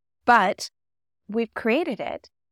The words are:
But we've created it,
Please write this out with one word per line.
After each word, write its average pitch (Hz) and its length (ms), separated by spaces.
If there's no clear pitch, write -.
But - 460
we've 226 260
created 254 460
it, - 320